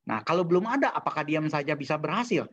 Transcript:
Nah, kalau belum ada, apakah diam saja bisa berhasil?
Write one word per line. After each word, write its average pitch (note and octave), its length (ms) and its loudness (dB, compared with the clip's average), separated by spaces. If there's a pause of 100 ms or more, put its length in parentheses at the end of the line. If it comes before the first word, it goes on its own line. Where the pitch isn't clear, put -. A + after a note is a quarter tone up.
Nah, A2 160 -2
kalau F3 240 2
belum F3+ 180 4
ada, C4 300 0
apakah D3+ 320 -2
diam D#3 240 0
saja D3 240 0
bisa C#3 240 -2
berhasil? D#3+ 540 0